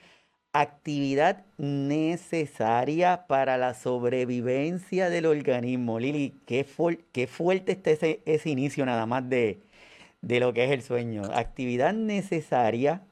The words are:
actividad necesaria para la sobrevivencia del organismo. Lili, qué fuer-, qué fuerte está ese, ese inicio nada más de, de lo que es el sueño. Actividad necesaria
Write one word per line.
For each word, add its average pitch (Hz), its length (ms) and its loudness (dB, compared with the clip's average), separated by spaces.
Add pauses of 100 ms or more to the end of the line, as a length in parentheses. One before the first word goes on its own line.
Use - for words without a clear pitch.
(540)
actividad 147 880 0 (140)
necesaria 151 1700 0
para 135 300 2
la 127 160 0
sobrevivencia 127 1400 -2
del 170 160 0
organismo. 123 760 0
Lili, 139 360 -2 (100)
qué 131 200 -2
fuer-, 170 340 -2 (120)
qué 120 140 -2
fuerte 185 460 0
está 180 180 -2
ese, 156 360 2
ese 156 260 0
inicio 139 340 0
nada 113 220 0
más 127 200 -2
de, 120 320 0 (600)
de 123 180 0
lo 123 140 2
que 120 120 2
es 135 60 0
el 131 120 -2
sueño. 117 400 -4 (100)
Actividad 123 600 0
necesaria 165 1080 0 (100)